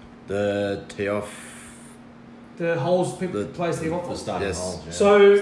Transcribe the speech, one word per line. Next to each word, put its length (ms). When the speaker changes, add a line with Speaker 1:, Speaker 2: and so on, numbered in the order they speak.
Speaker 1:
The 600
tee 220
off. 380
Speaker 2:
The 220
holes 380
people 240
Speaker 1:
The, 60
Speaker 2:
play 240
tee 180
off 140
Speaker 3:
The 80
Speaker 2:
on. 60
Speaker 3:
starting 320
Speaker 1:
Yes. 100
Speaker 3:
holes, 260
yeah. 60
Speaker 2:
So, 500